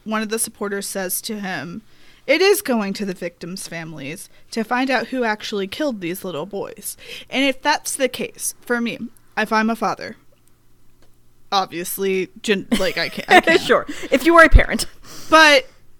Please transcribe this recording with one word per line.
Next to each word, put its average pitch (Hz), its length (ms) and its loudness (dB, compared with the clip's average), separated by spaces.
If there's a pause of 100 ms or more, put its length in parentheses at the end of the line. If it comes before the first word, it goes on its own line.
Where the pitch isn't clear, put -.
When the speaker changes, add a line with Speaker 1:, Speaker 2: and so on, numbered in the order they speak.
Speaker 1:
One 214 160 -2
of 214 80 -6
the 226 100 -4
supporters 202 480 -6
says - 340 -6
to 214 180 -8
him, 180 420 -8 (460)
"It 311 140 4
is 392 200 4
going 214 320 -2
to 202 120 -6
the 190 80 -4
victims' 180 560 -10
families 165 580 -12 (240)
to 226 140 -4
find 254 240 -2
out 247 180 -2
who 254 160 -4
actually 214 440 -4
killed 240 340 -4
these 175 240 -6
little 165 200 -6
boys." - 520 -10 (320)
And 262 160 -2
if 262 160 -2
that's - 340 -2
the 262 140 0
case, - 500 -8
for 240 220 -2
me, 233 160 -4 (400)
if 214 160 -2
I'm 220 160 2
a 226 60 -2
father, 190 420 -6 (1300)
obviously, 190 760 -2 (140)
gen-, 196 260 0 (100)
like, 190 200 0
I 160 100 -2
can't, - 220 -8
I 370 120 6
Speaker 2:
<laughs> - 0 -
Speaker 1:
can't. 330 200 2
Speaker 2:
Sure. 220 240 2 (260)
If 262 140 2
you 339 80 6
were 330 100 10
a 311 60 8
parent. - 360 6 (440)
Speaker 1:
But 302 360 8 (340)